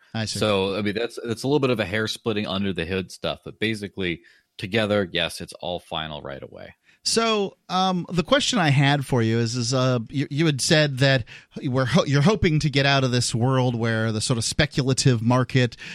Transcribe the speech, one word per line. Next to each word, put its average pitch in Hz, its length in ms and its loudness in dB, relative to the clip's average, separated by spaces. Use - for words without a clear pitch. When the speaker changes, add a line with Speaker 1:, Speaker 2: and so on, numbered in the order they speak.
Speaker 1:
I 110 100 -4
see. 101 140 -8
Speaker 2:
So, 98 360 2
I 104 60 -4
mean, 101 140 -2
that's, 117 280 -6
that's 117 200 -6
a 127 40 -4
little 147 120 2
bit 131 100 2
of 117 100 0
a 104 60 -2
hair 107 220 -2
splitting 107 400 -4
under 98 260 -2
the 82 120 -4
hood 92 260 -4
stuff, - 340 -8
but - 140 -16
basically 98 640 -4
together, 104 540 0
yes, 85 300 -4
it's 85 120 -14
all 85 260 -8
final 78 440 -10
right 69 180 -12
away. - 320 -18
Speaker 1:
So, 220 500 -2
um, 185 400 0
the 175 140 -2
question 262 360 2
I 160 100 4
had 139 360 2
for 123 160 0
you 113 180 2
is, 117 160 -2
is, 123 180 -2
uh, 127 260 2
you, 139 200 -4
you 147 160 0
had 147 140 2
said 151 380 2
that 135 260 4
we're 131 220 0
ho-, 156 180 4
you're 139 180 2
hoping 165 380 4
to 151 100 0
get 135 160 2
out 139 200 4
of 123 60 0
this 123 220 0
world 127 400 2
where 113 380 0
the 107 80 -2
sort 117 180 -2
of 113 60 -2
speculative 131 800 2
market, 123 560 2